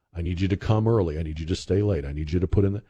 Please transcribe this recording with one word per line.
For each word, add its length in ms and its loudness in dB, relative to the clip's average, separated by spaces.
I 60 -6
need 180 -2
you 80 2
to 80 2
come 320 2
early. 320 2
I 40 -4
need 180 -6
you 60 -6
to 80 0
stay 260 0
late. 240 0
I 80 -8
need 180 -4
you 80 2
to 80 0
put 160 2
in 100 2
the," 160 -8